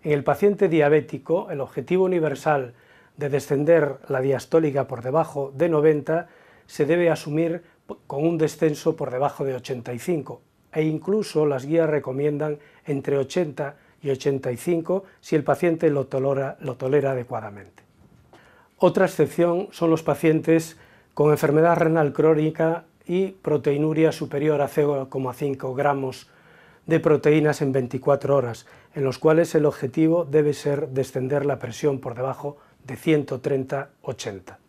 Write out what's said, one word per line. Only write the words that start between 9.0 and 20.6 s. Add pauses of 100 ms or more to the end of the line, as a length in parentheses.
debajo
de
ochenta
y
cinco, (300)
e
incluso
las
guías
recomiendan (260)
entre
ochenta (260)
y
ochenta
y
cinco (160)
si
el
paciente
lo
tolera,
lo
tolera
adecuadamente. (960)
Otra
excepción
son
los
pacientes (360)